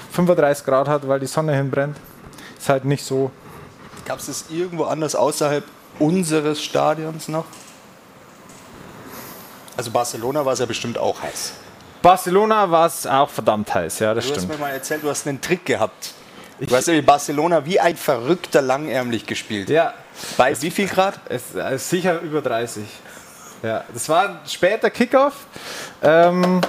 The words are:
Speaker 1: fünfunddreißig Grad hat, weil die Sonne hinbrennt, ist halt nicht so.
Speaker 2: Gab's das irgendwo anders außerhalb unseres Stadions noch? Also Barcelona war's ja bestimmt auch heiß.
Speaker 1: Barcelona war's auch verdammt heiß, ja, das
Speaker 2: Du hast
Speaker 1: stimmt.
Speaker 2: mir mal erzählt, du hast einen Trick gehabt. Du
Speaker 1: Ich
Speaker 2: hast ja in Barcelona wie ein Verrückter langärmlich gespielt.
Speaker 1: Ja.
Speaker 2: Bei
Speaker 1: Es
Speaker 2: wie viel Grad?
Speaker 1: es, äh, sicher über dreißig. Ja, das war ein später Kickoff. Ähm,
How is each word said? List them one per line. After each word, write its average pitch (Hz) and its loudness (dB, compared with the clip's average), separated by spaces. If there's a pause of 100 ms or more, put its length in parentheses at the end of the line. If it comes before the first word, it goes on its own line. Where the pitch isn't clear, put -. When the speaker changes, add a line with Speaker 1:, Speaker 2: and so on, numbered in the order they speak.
(120)
Speaker 1:
fünfunddreißig 160 2
Grad 135 2
hat, 143 0
weil 135 2
die 135 -6
Sonne 156 -2
hinbrennt, 139 0 (640)
ist - -4
halt 135 2
nicht 139 0
so. 135 -2 (720)
Speaker 2:
Gab's 131 -10
das 139 -8
irgendwo 170 -4
anders 147 -2
außerhalb 147 0 (360)
unseres 156 0
Stadions 156 -2
noch? 160 -4 (2250)
Also 120 -6
Barcelona 120 -2
war's 131 0
ja 127 -2
bestimmt 117 -4
auch - -2
heiß. - -8 (500)
Speaker 1:
Barcelona 190 4
war's 165 2
auch 139 2
verdammt 110 0
heiß, 85 -2
ja, 110 2
das 117 -2
Speaker 2:
Du 131 -2
hast 147 -2
Speaker 1:
stimmt. 165 -4
Speaker 2:
mir - -
mal 139 -6
erzählt, 151 -6
du 151 -2
hast 143 -4
einen 139 -6
Trick 170 -2
gehabt. 110 -2 (460)
Du - -10
Speaker 1:
Ich 120 0
Speaker 2:
hast 131 2
ja 170 4
in 147 2
Barcelona 147 4
wie 175 2
ein 170 2
Verrückter 143 0
langärmlich 127 -2
gespielt. 104 -6
Speaker 1:
Ja. 156 2 (420)
Speaker 2:
Bei 127 4
Speaker 1:
Es - -4
Speaker 2:
wie 170 -2
viel 196 -2
Grad? 190 0 (140)
Speaker 1:
es, - -8
äh, 92 -4
sicher 175 -2
über 151 -4
dreißig. 117 -4 (800)
Ja, 113 -4 (100)
das 117 -8
war 175 2
ein 175 -14
später 214 0
Kickoff. 262 2 (680)
Ähm, 180 6